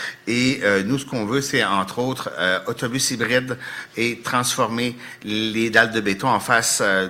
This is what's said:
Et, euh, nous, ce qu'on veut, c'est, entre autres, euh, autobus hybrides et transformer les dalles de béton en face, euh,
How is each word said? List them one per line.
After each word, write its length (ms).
Et, 380
euh, 180
nous, 160
ce 80
qu'on 200
veut, 160
c'est, 220
entre 360
autres, 400
euh, 260
autobus 460
hybrides 460
et 240
transformer 760
les 460
dalles 220
de 100
béton 280
en 100
face, 440
euh, 260